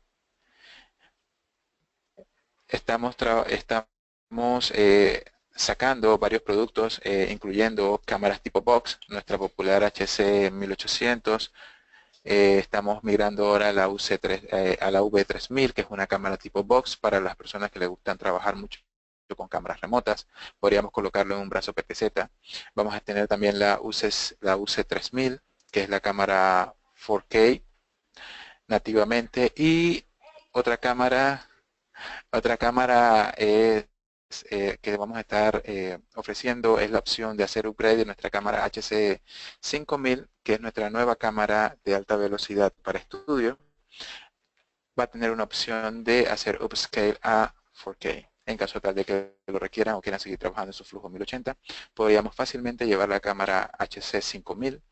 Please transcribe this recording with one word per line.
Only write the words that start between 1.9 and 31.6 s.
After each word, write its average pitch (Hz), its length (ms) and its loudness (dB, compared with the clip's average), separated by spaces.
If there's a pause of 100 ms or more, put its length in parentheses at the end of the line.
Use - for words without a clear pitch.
Estamos 120 480 -4
tra-, 113 320 0
estamos, 120 1200 -4
eh, 101 520 4 (320)
sacando 110 600 2
varios 107 260 0
productos, 110 600 -2
eh, 98 280 0
incluyendo 104 760 0
cámaras 101 360 0
tipo - 200 -2
box, 120 480 2
nuestra 101 280 -6
popular 98 460 2
H 101 240 0
C 101 460 4
mil 98 180 -6
ochocientos, 110 800 -2 (720)
eh, 101 380 6
estamos 104 420 -4
migrando 104 440 2
ahora 104 240 4
a - 20 0
la 95 160 2
U 101 100 -4
C - 200 -2
tres, 95 240 -4 (100)
eh, 95 280 2
a 98 120 0
la 98 100 4
V 104 220 4
tres - 260 -8
mil, 131 240 0
que 107 60 -4
es - 100 -2
una 98 160 -4
cámara 98 300 -2
tipo 101 260 -4
box 123 340 2
para 98 240 2
las 90 140 -4
personas - 380 -8
que 95 80 -8
les 90 80 -2
gustan 92 280 -6
trabajar 98 380 -2
mucho 98 260 -14 (560)
con 92 120 -12
cámaras 87 320 -8
remotas. 107 480 -4 (320)
Podríamos 101 320 2
colocarlo 98 420 -2
en 101 60 -6
un 98 80 -8
brazo 95 240 -6
P 95 100 -6
T - 120 -10
Z. - 360 -4 (440)
Vamos 104 200 -2
a 104 60 -8
tener 104 260 -2
también 101 320 0
la 101 220 2
U 110 120 -8
C, 107 180 -2 (300)
la 95 160 2
U 101 100 -4
C - 180 -2
tres - 280 -6
mil, 131 280 -2 (320)
que 101 100 0
es 95 60 -4
la 98 120 -2
cámara 95 720 2 (200)
four - 320 -4
K 113 120 2 (1300)
nativamente, 113 880 2
y 165 480 2 (480)
otra 123 240 0
cámara, 127 720 0 (840)